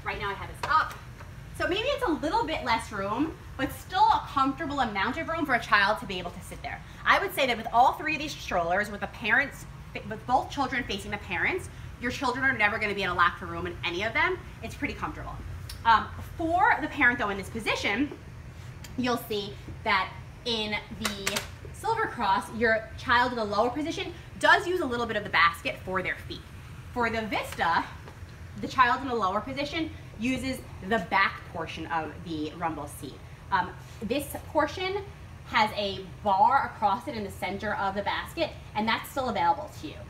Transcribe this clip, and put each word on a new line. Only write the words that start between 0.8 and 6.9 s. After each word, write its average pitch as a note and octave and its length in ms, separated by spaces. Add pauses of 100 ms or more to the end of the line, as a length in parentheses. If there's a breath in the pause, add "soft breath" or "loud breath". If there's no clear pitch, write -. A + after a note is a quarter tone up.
So D4+ 100
maybe G#4+ 200
it's B4+ 160
a F#4+ 60
little D#4+ 340
bit D4 200
less A3+ 260
room, A3 460 (200)
but C4+ 160
still F#4+ 320
a - 220
comfortable C#4 540
amount A3 380
of D#4+ 100
room D#4+ 160
for C4+ 100
a A3+ 60
child G#3+ 400
to A3+ 60
be F#3 120
able F3+ 120
to - 100
sit - 220
there. - 180 (240 loud breath)